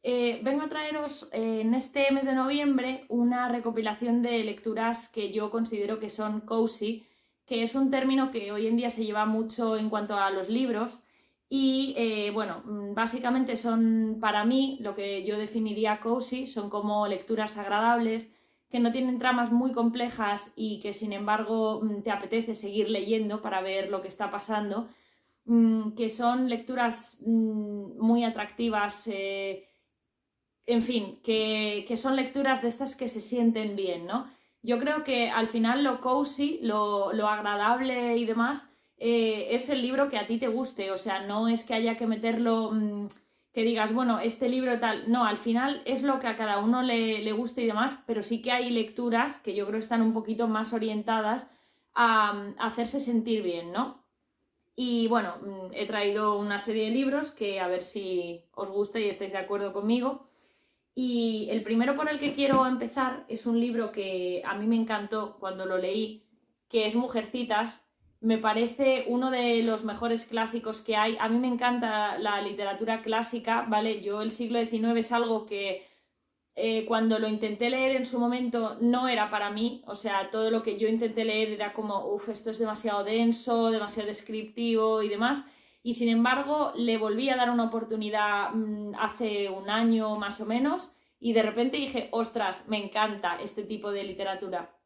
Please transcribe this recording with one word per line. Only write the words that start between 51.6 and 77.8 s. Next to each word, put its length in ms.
a, 400
mm, 260
a 80
hacerse 320
sentir 440
bien, 280
¿no? 360
Y 280
bueno, 340
mm, 320
he 140
traído 500
una 220
serie 260
de 60
libros 400
que 280
a 80
ver 160
si 720
os 160
gusta 300
y 100
estáis 220
de 80
acuerdo 340
conmigo. 540
Y 560
el 120
primero 320
por 140
el 100
que 140
quiero 340
empezar 600
es 200
un 120
libro 320
que 540
a 100
mí 120
me 80
encantó 640
cuando 260
lo 140
leí, 480
que 160
es 100
Mujercitas. 920
Me 160
parece 680
uno 240
de 320
los 200
mejores 420
clásicos 580
que 120
hay. 240
A 100
mí 100
me 80
encanta 720
la 220
literatura 600
clásica, 640
¿vale? 340
Yo 200
el 100
siglo 280
diecinueve 420
es 100
algo 360
que, 400
eh, 280
cuando 320
lo 80
intenté 420
leer 260